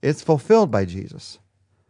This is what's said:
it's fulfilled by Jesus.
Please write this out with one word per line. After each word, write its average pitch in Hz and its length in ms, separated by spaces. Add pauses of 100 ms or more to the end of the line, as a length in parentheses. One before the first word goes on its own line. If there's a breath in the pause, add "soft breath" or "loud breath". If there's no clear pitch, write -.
it's 151 200
fulfilled 165 480
by 101 140
Jesus. - 540 (520)